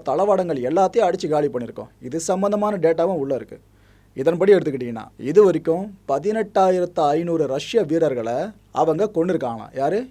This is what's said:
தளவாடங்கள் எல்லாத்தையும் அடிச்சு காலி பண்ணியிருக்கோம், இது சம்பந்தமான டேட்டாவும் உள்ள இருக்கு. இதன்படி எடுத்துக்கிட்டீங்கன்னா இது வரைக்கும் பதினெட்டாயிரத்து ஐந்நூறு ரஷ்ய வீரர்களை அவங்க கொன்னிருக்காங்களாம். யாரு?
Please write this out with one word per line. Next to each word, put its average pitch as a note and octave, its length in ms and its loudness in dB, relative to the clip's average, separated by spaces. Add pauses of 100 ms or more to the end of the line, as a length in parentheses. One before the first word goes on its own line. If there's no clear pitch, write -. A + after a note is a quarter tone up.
தளவாடங்கள் F3 600 0
எல்லாத்தையும் F#3 400 2
அடிச்சு D3+ 240 -4
காலி D3 200 2
பண்ணியிருக்கோம், A#2 380 -8 (160)
இது C#3+ 120 -6 (100)
சம்பந்தமான G3+ 560 0
டேட்டாவும் E3 380 2
உள்ள C#3 180 -2
இருக்கு. - 160 -18 (600)
இதன்படி E3 360 2
எடுத்துக்கிட்டீங்கன்னா B2+ 500 -2 (260)
இது F3+ 180 6
வரைக்கும் E3 360 0 (260)
பதினெட்டாயிரத்து F#3 920 0 (160)
ஐந்நூறு E3 340 0
ரஷ்ய D3 300 -2 (100)
வீரர்களை C3 440 0 (460)
அவங்க D#3+ 260 2 (100)
கொன்னிருக்காங்களாம். C#3+ 520 -2 (100)
யாரு? D#3+ 200 0 (120)